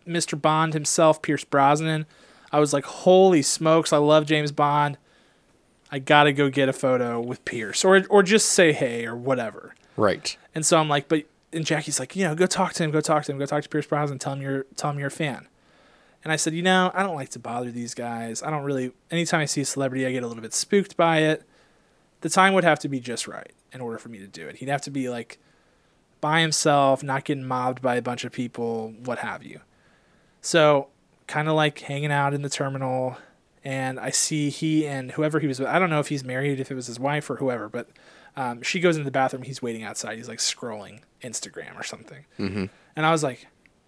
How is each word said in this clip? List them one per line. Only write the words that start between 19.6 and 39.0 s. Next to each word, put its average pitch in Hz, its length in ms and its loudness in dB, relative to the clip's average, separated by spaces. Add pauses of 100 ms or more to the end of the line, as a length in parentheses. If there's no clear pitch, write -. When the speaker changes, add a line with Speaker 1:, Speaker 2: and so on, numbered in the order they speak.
Speaker 1:
a - 20 -2
celebrity, 131 420 -2
I 127 60 -2
get 127 100 -4
a 120 60 -6
little 113 140 -12
bit 110 120 -12
spooked - 420 0
by 165 220 4
it. 156 240 2 (800)
The 160 80 -4
time 190 260 6
would 180 100 6
have 156 160 6
to 151 80 -6
be 135 120 -4
just 120 280 -8
right - 240 -14 (200)
in 127 80 -14
order 117 180 -8
for 120 100 -18
me 113 100 -16
to 98 100 -16
do 82 180 -16
it. 71 100 -14
He'd 135 120 -10
have 139 140 -2
to 147 80 -12
be, 135 180 -4
like, 117 300 -10 (800)
by 156 200 2
himself, 143 640 4
not 139 220 -4
getting 139 200 -4
mobbed 127 380 -4
by 123 140 0
a 120 60 -2
bunch 123 220 -6
of 123 80 -12
people, 117 640 -6 (100)
what 123 140 -8
have - 260 -10
you." - 160 -20 (800)
So, 151 480 4 (380)
kinda, 151 260 -2
like, 151 280 2
hanging 143 320 -6
out 143 220 0
in 143 80 -4
the 139 60 -6
terminal, 131 720 -4 (460)
and 131 340 -6
I 123 120 -8
see 147 400 -2
he 156 360 -2
and 135 260 -8
whoever 151 280 0
he 156 60 -2
was 131 140 -4
with, 131 80 -4
I 151 100 2
don't 180 120 0
know 151 100 0
if - 80 -4
he's 135 160 -6
married, 131 360 -4
if 131 100 -8
it 135 40 -8
was 127 120 -10
his 117 140 -12
wife 143 300 -4
or 123 60 -6
whoever, 120 320 -4
but, 117 200 -10 (480)
um, 120 260 -8
she 180 180 -4
goes 170 160 2
into 147 80 -6